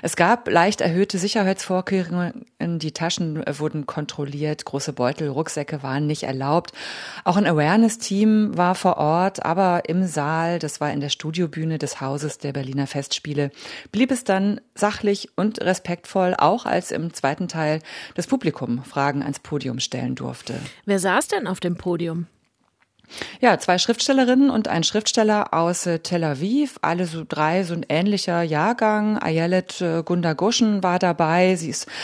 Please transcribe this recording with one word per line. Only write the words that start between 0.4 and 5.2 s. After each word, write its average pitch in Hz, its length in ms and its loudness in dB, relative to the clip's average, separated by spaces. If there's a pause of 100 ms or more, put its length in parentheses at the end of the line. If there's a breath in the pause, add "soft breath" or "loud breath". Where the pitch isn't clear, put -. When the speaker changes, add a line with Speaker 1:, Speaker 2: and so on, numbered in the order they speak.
Speaker 1:
leicht 175 320 4
erhöhte 185 380 2
Sicherheitsvorkehrungen. 185 1300 0 (160)
Die 160 320 -4
Taschen, 160 520 -2
äh, 143 140 -4
wurden 151 260 -4
kontrolliert. 151 800 -6
Große 143 280 -6
Beutel, 131 360 -2